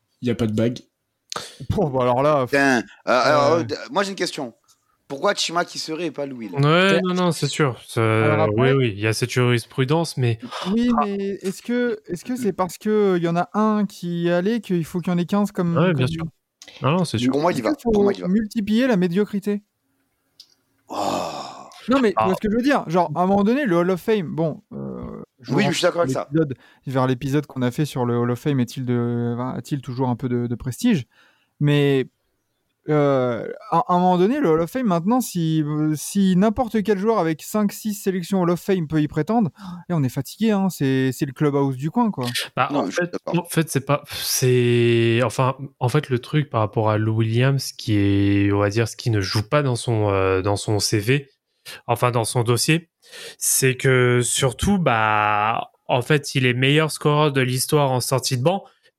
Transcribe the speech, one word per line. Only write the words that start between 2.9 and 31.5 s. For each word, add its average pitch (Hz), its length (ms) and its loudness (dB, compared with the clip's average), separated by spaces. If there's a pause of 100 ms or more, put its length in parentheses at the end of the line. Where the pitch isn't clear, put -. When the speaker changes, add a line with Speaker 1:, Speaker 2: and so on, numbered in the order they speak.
Speaker 3:
alors, 143 500 4
Speaker 2:
euh, 170 60 2
Speaker 3:
euh, 156 40 -4
d-, 131 100 -6 (160)
moi, 190 140 0
j'ai 196 60 -6
une 196 60 -8
question. 151 380 -6 (540)
Pourquoi 143 260 -2
Chima 170 300 -2
qui 156 160 -12
serait 160 260 -6
et 151 60 -4
pas 143 120 -8
Lou 135 120 -10
Will ? 113 160 -10
Speaker 4:
Ouais, 143 80 -4
Speaker 2:
Peut-être. 175 420 4
Speaker 4:
non, 180 120 -2
non, 180 180 2
c'est 143 160 -2
sûr. 131 360 -2
Ça, - 160 -4
Speaker 2:
Alors 110 500 2
après 123 240 2
Speaker 4:
oui, 139 40 2
oui, 120 160 0
il 101 60 -10
y 110 80 0
a 110 40 2
cette 117 180 -2
jurisprudence, 127 880 0
mais 117 200 0 (340)
Speaker 2:
Oui, 240 160 0 (120)
mais 202 160 -2 (260)
est-ce 190 200 -8
que, 240 440 -2
est-ce 175 180 -10
que 254 120 -6
c'est 233 160 -2
parce 185 260 -6
que 208 380 2
il 170 80 0
y 170 40 0
en 170 80 0
a 175 180 -2
un 208 320 2
qui 175 360 -6
y 170 80 2
allait 190 300 0
qu'il 175 240 -2
faut 180 160 -6
qu'il 180 120 -4
y - 40 0
en - 20 0
ait 175 80 -2
quinze 202 240 0
comme, 170 260 -2
Speaker 4:
Ouais, 175 180 2
bien 131 120 0
Speaker 2:
comme 160 80 -4
Speaker 4:
sûr. 82 100 -6 (560)
Non, 135 180 0
non, 180 60 2
c'est - 140 -4
sûr. 123 140 0
Speaker 3:
Pour 285 100 0
moi, 349 80 4
il 160 60 -2
y - 20 -2
Speaker 2:
Est-ce 127 100 -2
Speaker 3:
va. 302 60 0
Speaker 2:
qu'il - 80 -10
faut 233 80 -2
Speaker 3:
Pour 202 140 4
moi, 202 80 4
il 185 80 -6
y - 20 -8
va. 175 60 -4
Speaker 2:
multiplier 214 580 0
la 240 100 2
médiocrité ? 196 680 -2 (1200)
Speaker 3:
Oh. - 80 -10 (920)
Speaker 2:
Non, 262 120 2
mais 220 100 4
tu - 80 -4
Speaker 3:
Ah. 110 80 2
Speaker 2:
vois 185 100 2
ce - 40 -10
que 214 100 -2
je 220 60 0
veux 247 60 0
dire. 262 240 2
Genre, 170 300 2
à 175 60 0
un 180 40 2
moment 202 180 4
donné, 254 220 2
le 170 100 2
Hall 175 140 2
of 180 100 -2
Fame, 185 340 -2
bon, 156 280 -4 (100)
euh, 123 500 -12 (180)
je 120 120 -8
Speaker 3:
Oui, - 120 2
Speaker 2:
rentre - 100 2
Speaker 3:
je - 40 -4
suis - 60 -2
d'accord 170 180 2
avec 143 100 0
ça. 123 180 -4
Speaker 2:
l'épisode, 147 240 0 (320)
vers 131 220 0
l'épisode 135 380 0
qu'on 131 160 -6
a 123 100 0
fait 156 120 -2
sur 131 200 -4
le 120 140 0
Hall 120 120 0
of 120 80 -2
Fame, 143 220 0
est-il 123 260 -4
de, 120 500 -2 (200)
a-t-il 135 260 -6
toujours 127 260 -4
un 123 80 0
peu 131 120 -6
de, 120 180 0
de 120 80 -4
prestige ? 131 520 -2 (520)